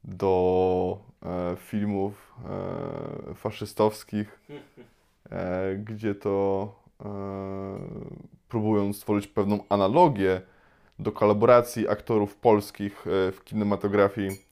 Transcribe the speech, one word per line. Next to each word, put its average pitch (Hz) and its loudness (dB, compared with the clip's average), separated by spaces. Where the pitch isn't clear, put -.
do, 92 2
e, 90 -4
filmów, 104 -4
e, 90 -10
faszystowskich, - -4
e, 92 -4
gdzie 107 -6
to, 98 0
e, - -10
próbują 104 2
stworzyć 104 -2
pewną 104 0
analogię 101 4
do 107 -4
kolaboracji 113 4
aktorów 107 0
polskich, 104 2
e, 95 2
w - -18
kinematografii 101 0